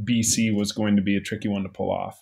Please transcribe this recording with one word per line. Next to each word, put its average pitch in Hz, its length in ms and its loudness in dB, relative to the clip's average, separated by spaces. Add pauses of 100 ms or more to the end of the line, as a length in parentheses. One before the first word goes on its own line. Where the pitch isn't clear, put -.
B 117 180 2
C 110 300 2
was 104 200 0
going 107 260 2
to 98 40 4
be 101 160 2
a - 20 -2
tricky 104 280 -6
one 98 160 -2
to 92 60 -8
pull 98 220 -4
off. 95 300 -6